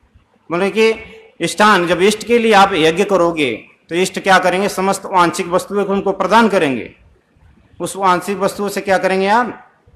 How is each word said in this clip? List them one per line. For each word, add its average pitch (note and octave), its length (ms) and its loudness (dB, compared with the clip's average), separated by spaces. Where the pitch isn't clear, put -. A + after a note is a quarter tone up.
बोले F#3 200 -2
कि A3 220 2
इष्टान, F3+ 480 2
जब E3+ 140 0
इष्ट G#3 260 0
के A#3+ 120 2
लिए A3+ 140 2
आप G3 200 6
यज्ञ E3 300 2
करोगे, E3+ 600 0
तो E3 60 -6
इष्ट F#3 240 -2
क्या F#3+ 200 2
करेंगे? F#3 300 0
समस्त F#3+ 360 -2
वांछिक F3 420 0
वस्तुएं F#3 380 -2
को G3 80 -2
उनको G3 180 -2
प्रदान G3 380 2
करेंगे। C#3 460 -2
उस F3 140 -8
वांछिक F#3+ 420 0
वस्तुओं G3 320 -2
से G3 120 -6
क्या F#3+ 160 0
करेंगे F#3+ 300 0
आप? A3+ 440 -2